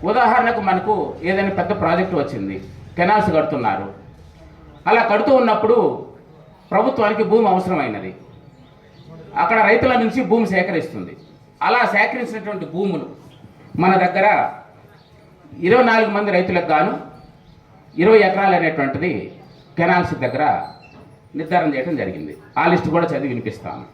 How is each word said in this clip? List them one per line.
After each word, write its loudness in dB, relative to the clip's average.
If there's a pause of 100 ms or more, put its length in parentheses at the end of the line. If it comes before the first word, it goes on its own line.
ఉదాహరణకు 2
మనకు 0 (360)
ఏదైనా 0
పెద్ద -2 (100)
ప్రాజెక్ట్ 0
వచ్చింది, -6 (420)
కెనాల్స్ 2
కడుతున్నారు, -2 (1000)
అలా 4
కడుతూ 2
ఉన్నప్పుడు 2 (960)
ప్రభుత్వానికి 0
భూమి 4
అవసరమైనది, -2 (1300)
అక్కడ 2 (100)
రైతుల 4 (100)
నుంచి 0 (100)
భూమి 2
సేకరిస్తుంది. -2 (540)
అలా 2 (120)
సేకరించినటువంటి -4
భూములు -4 (760)
మన 4 (120)
దగ్గర 2 (1400)
ఇరవై 4
నాలుగు 2
మంది -2
రైతులకు -2
గాను 0 (1080)
ఇరవై 8
ఎకరాలు 2
అనేటువంటిది -2 (640)
కెనాల్స్ 0 (100)
దగ్గర -2 (960)
నిర్ధారణ 0
చేయడం -4
జరిగింది. -8 (260)
ఆ 2
లిస్టు 0
కూడా 2
చదివి -4
వినిపిస్తాను. -10